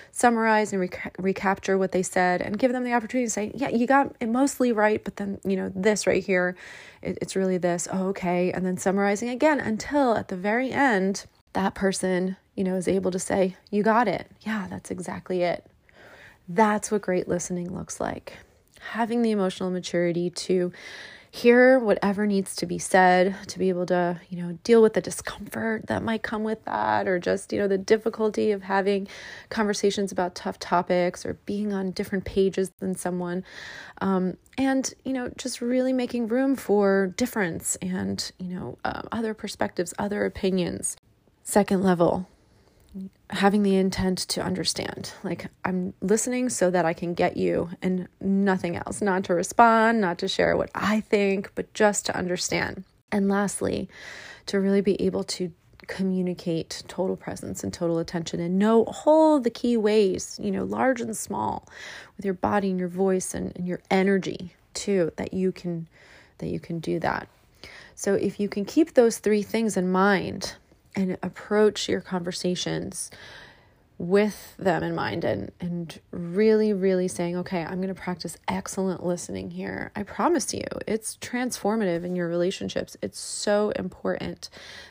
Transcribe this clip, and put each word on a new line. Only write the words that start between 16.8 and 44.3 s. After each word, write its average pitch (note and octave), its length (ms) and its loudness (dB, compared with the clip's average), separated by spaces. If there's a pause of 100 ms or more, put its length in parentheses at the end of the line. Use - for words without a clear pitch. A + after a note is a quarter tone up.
what G#3 120 0
great F3+ 260 0
listening F3+ 440 -4
looks E3+ 280 -12
like. - 380 -8 (420)
Having A#3 420 -2
the A3+ 80 2
emotional F#3 400 -2
maturity F3 600 0
to F3+ 420 0 (580)
hear B3+ 480 8
whatever G3+ 480 2
needs G3 300 0
to F3 100 -4
be F3 120 -4
said, F#3 560 6 (120)
to - 120 -12
be F#3 120 2
able F3 160 -2
to, F3 420 0
you F3 80 -10
know, F3 280 -8
deal A#3 180 8
with A3 100 6
the G#3+ 80 2
discomfort - 840 -8
that A3 160 -2
might A3 200 -2
come G#3+ 220 -4
with A3 200 -4
that, G#3+ 440 0
or F3+ 100 2
just, F#3+ 340 -2
you G#3 60 -2
know, G3+ 100 0
the G3 100 2
difficulty A3 720 0
of G3 120 -2
having G3 460 0 (400)
conversations G3+ 640 0
about F3+ 220 -2
tough - 240 -8
topics F3+ 640 0
or F3+ 100 -6 (120)
being G#3 260 -4
on F#3+ 200 -2
different G3 320 -4
pages F#3+ 460 0 (100)
than F#3+ 140 -4
someone. F3+ 500 -4 (580)
Um, F#3 340 2 (220)
and, C4+ 340 0 (120)
you C4 100 -4
know, B3 240 -4
just A#3+ 240 -8
really B3+ 300 2
making A#3+ 340 0
room C4 300 2
for G3 600 2
difference F#3+ 640 -2
and, F#3+ 580 -4
you F#3 100 -8
know, D#3+ 360 -8
uh, - 260 -4
other A3 220 -4
perspectives, G3+ 680 -4
other G3+ 280 -2
opinions. F#3+ 680 -2 (480)
Second G3 380 4
level, F3+ 460 4 (1000)
having G3+ 320 4
the G3 120 4
intent F#3 440 2
to - 240 -4